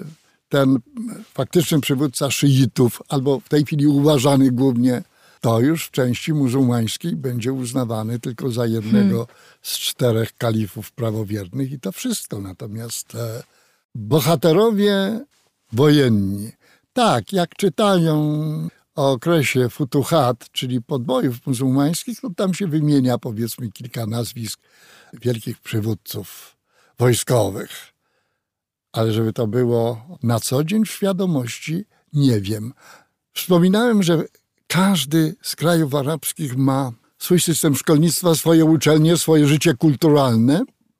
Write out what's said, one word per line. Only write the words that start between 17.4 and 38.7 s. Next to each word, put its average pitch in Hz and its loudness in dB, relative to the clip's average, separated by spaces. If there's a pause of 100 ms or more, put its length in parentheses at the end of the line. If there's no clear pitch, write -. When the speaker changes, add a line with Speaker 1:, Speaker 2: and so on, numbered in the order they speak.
Speaker 1:
czytają 180 2 (800)
o 139 2
okresie 131 0
futuhat, 139 0
czyli 127 -6
podbojów 135 -4 (120)
muzułmańskich, 139 -2
to 247 -10
tam 190 -2
się 196 -4
wymienia, 143 2
powiedzmy, 113 -8
kilka 120 -10
nazwisk 110 -8 (540)
wielkich 117 -6
przywódców - -8 (440)
wojskowych. 117 0 (1200)
Ale 113 0
żeby 110 0
to 117 -2
było 117 0 (180)
na 117 2
co 135 -2
dzień 208 0
w - -12
świadomości, 180 -4 (280)
nie 131 2
wiem. 107 -6 (600)
Wspominałem, 196 2
że 160 2 (440)
każdy 160 0
z - -10
krajów 156 0
arabskich 139 -4
ma 135 0 (280)
swój 180 2
system 151 0
szkolnictwa, 165 2
swoje 165 4
uczelnie, 156 4